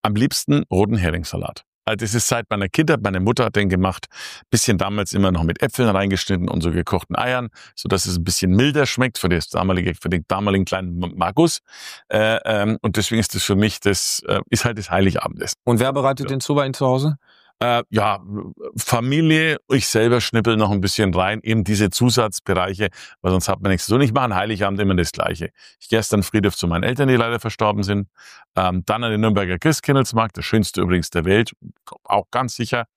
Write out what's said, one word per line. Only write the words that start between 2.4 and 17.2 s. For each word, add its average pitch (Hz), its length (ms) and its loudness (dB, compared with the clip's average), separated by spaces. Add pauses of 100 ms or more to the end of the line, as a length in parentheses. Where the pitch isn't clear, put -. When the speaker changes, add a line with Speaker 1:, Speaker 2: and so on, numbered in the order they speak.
Speaker 1:
meiner 98 180 -2
Kindheit, 156 320 2
meine 98 180 0
Mutter 113 260 2
hat - 100 -4
den 101 120 2
gemacht, 92 380 0 (460)
bisschen 110 260 2
damals 101 360 -2
immer 95 180 2
noch 82 100 0
mit 80 220 0
Äpfeln 123 260 0
reingeschnitten 95 580 0
und 82 140 -2
so 85 100 0
gekochten 87 440 -2
Eiern, 123 340 -2 (260)
sodass - 300 -2
es 90 120 -2
ein 82 60 -2
bisschen 90 280 0
milder 135 340 4
schmeckt 127 320 -2
für 90 120 0
das 85 200 0
damalige, 90 460 0
für - 140 -8
den 85 180 -2
damaligen 98 380 0
kleinen 90 360 -4
M-, 87 160 -6
Markus. 110 440 0 (460)
Äh, 107 380 2
ähm, 107 380 0
und 104 140 0
deswegen 113 220 0
ist - 140 -2
das 90 80 -4
für 101 140 0
mich 101 240 0
das, - 480 0
äh, - 140 0 (100)
ist - 120 0
halt 117 140 -2
das 101 140 -8
Heiligabendessen. - 720 0
Speaker 2:
Und 120 160 2
wer 131 120 2
bereitet 135 380 -2
Speaker 1:
Ja. 135 60 -4
Speaker 2:
den 131 40 -4
zu 147 140 -4
bei 143 120 2
Ihnen 135 100 -6
zu 139 100 -2
Hause? 135 320 2 (440)